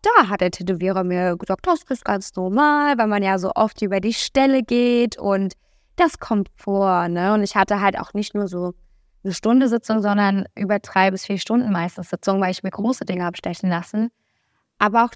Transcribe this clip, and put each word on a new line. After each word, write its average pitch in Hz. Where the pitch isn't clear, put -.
da 427
hat 196
der 180
Tätowierer 185
mir 180
gesagt, -
„Das 339
ist 254
ganz 196
normal“, 285
weil 220
man 208
ja 190
so 185
oft -
über 196
die 220
Stelle 269
geht 240
und 196
das 339
kommt 208
vor, 190
ne? 175
Und 214
ich 202
hatte 202
halt 196
auch -
nicht 208
nur 208
so 180
eine 190
Stunde 254
Sitzung, 220
sondern 202
über 202
drei 190
bis 190
vier 196
Stunden 226
meistens 175
Sitzung, 190
weil 185
ich -
mir 190
große 226
Dinge 180
hab 175
stechen 180
lassen. 196
Aber 214
auch 240